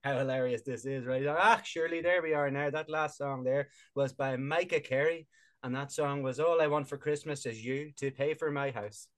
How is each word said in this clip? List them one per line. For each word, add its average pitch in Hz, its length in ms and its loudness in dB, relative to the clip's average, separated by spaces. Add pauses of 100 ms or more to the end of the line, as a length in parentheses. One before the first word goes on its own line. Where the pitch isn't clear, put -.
how 139 140 0
hilarious 131 460 0
this 123 220 -6
is, 135 200 -4
right? 131 220 0
Ah, 190 360 4
surely 165 380 -2
there 175 200 2
we 160 120 0
are 147 160 2
now. 139 200 0
That 151 200 -4
last 156 280 -2
song 139 260 -4
there 135 260 2 (260)
was 139 180 2
by 135 220 0
Micah 160 440 0
Carey. 156 480 0 (360)
And 127 120 -4
that 139 160 -6
song 143 320 0
was 131 160 -2
All 165 200 4
I 156 80 6
Want 147 200 2
for 143 100 -8
Christmas 147 480 -4
Is 113 180 -6
You 139 340 -4
to 139 120 -2
Pay 139 240 0
for 156 180 -2
My 139 200 0
House. 104 360 -8 (100)